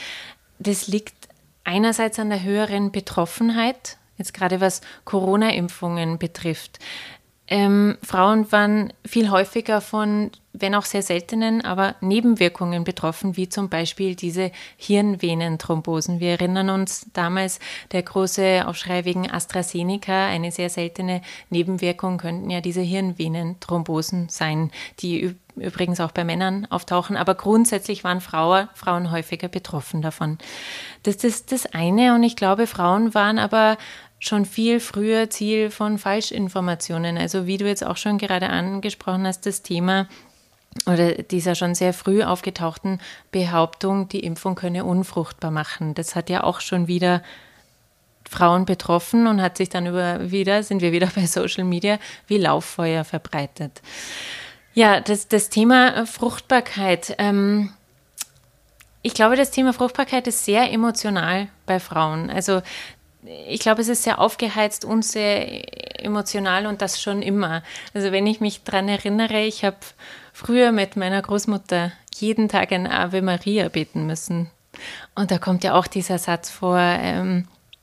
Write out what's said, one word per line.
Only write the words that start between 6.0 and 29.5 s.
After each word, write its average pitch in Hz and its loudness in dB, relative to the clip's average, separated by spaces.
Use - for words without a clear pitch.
betrifft. 165 -6
Ähm, 202 4
Frauen 208 4
waren 208 4
viel 220 2
häufiger 208 2
von, 208 -2
wenn 196 -2
auch 202 0
sehr 202 -2
seltenen, 220 0
aber 190 0
Nebenwirkungen 185 2
betroffen, 175 -4
wie 185 -2
zum 190 -4
Beispiel 180 -2
diese 180 -4
Hirnvenenthrombosen. 165 0
Wir 175 0
erinnern 185 0
uns 190 -2
damals, 185 -2
der 180 0
große 190 2
Aufschrei 180 -4
wegen 180 -2
AstraZeneca, 185 -2
eine 175 -2
sehr 175 -4
seltene 180 -4
Nebenwirkung 175 0
könnten 175 -6
ja 175 -2
diese 175 -2
Hirnvenenthrombosen 170 -2
sein, 156 -2
die 175 -2
ü-, 180 -4
übrigens 180 -4
auch 165 -4
bei 175 -2
Männern 190 -2
auftauchen, 180 -2
aber 185 2
grundsätzlich 214 2
waren 180 -2
Frau-, 180 2
Frauen 175 -2
häufiger 165 -4
betroffen 160 -6